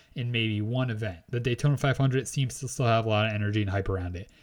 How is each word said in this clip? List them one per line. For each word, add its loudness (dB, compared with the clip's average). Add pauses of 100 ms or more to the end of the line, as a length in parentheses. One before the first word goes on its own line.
(160)
in -4
maybe 0
one 0
event. -6 (100)
The -2
Daytona 2
five 2
hundred 2
seems -2
to -8
still -2
have 4
a 0
lot 4
of -2
energy 0
and -2
hype -2
around -4
it. -12 (120)